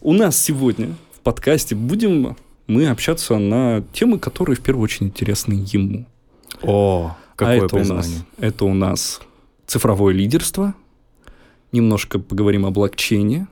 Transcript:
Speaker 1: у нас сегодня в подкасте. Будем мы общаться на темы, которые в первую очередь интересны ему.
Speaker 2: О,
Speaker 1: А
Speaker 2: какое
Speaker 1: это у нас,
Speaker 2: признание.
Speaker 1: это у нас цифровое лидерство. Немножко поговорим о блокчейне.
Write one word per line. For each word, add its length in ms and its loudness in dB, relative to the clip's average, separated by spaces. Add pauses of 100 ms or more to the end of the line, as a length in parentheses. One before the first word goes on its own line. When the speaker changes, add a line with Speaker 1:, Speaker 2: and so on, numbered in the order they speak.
Speaker 1:
у 100 2
нас 280 2
сегодня 540 -2 (220)
в 40 -20
подкасте. 540 0
Будем 600 0 (320)
мы 200 4
общаться 500 0
на 440 0 (100)
темы, 280 2
которые 360 -2
в 40 -4
первую 240 0
очередь 260 -2
интересны 440 -2
ему. 520 -2 (560)
Speaker 2:
О, 540 0
Speaker 1:
А 0 - (180)
Speaker 2:
какое 300 2
Speaker 1:
это 120 -2
у 20 2
нас, 100 0
Speaker 2:
признание. 360 -4 (140)
Speaker 1:
это 280 -2
у 80 2
нас 460 -2 (460)
цифровое 480 2
лидерство. 600 -2 (1000)
Немножко 460 2
поговорим 480 0
о 60 -2
блокчейне. 800 -2